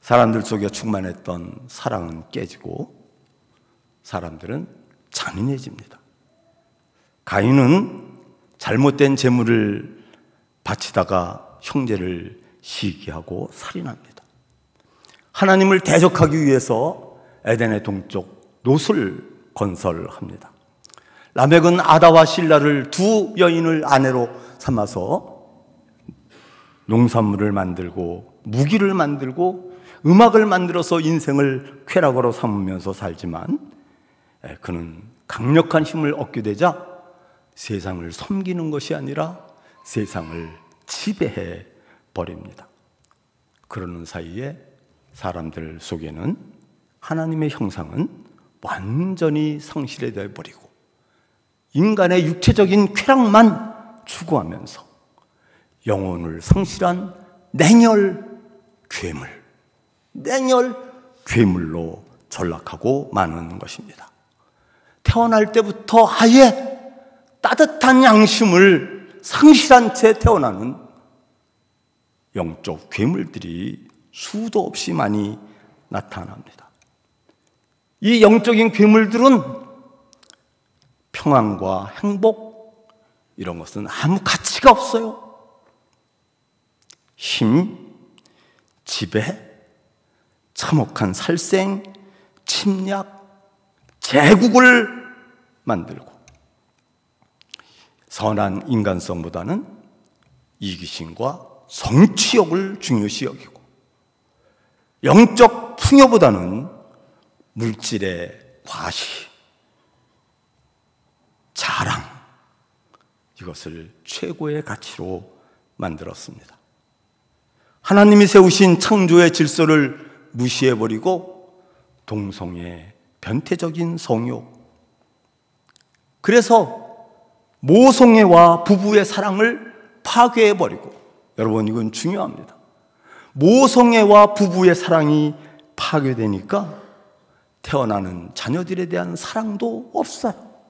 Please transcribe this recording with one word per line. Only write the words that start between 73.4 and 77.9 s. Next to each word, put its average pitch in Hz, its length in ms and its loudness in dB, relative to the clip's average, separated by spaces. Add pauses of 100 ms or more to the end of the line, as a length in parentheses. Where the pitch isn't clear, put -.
수도 214 500 -6
없이 - 280 -8
많이 107 440 -4 (520)
나타납니다. - 800 -16 (1300)